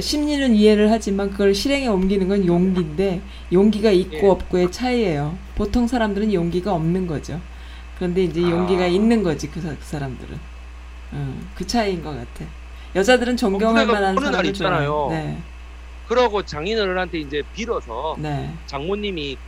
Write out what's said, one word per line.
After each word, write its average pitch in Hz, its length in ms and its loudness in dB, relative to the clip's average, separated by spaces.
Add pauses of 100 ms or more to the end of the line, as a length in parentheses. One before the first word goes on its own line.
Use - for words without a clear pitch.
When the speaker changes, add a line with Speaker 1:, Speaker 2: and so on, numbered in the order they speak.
Speaker 1:
심리는 285 540 0
이해를 214 360 6
하지만 202 400 0
그걸 196 240 4
실행에 269 340 0
옮기는 190 400 2
건 196 180 2
용기인데, 180 760 2 (320)
용기가 208 380 6
있고 185 260 2 (100)
Speaker 2:
예. - 40 10
Speaker 1:
없고의 180 420 2
차이예요. 185 640 0 (200)
보통 226 300 2
사람들은 214 480 0
용기가 175 400 0
없는 170 320 0
거죠. 147 340 -6 (560)
그런데 180 280 0
이제 165 200 0
Speaker 2:
아. 175 60 2
Speaker 1:
용기가 180 360 2
있는 214 360 4
거지, 151 280 -2
그 170 100 -8
사-, 165 100 -6
그 135 140 -10
사람들은. 143 540 -8 (720)
어, 135 220 -6 (200)
그 - 120 -8
차이인 196 360 0
것 151 80 -8
같아. 123 340 -10 (520)
여자들은 247 400 4
존경할 220 480 2
Speaker 2:
어, - 20 2
그래가 233 140 4
Speaker 1:
만한 190 160 2
Speaker 2:
어느 277 80 2
날 277 80 0
Speaker 1:
사람을 - 180 0
Speaker 2:
있잖아요. 180 360 0
Speaker 1:
좋아해요. 147 240 0
네. 156 280 -4 (680)
Speaker 2:
그러고 220 360 2
장인어른한테 185 760 -2
이제 143 240 -4 (120)
빌어서 160 640 -6
Speaker 1:
네. 147 320 -4 (160)
Speaker 2:
장모님이 160 800 -6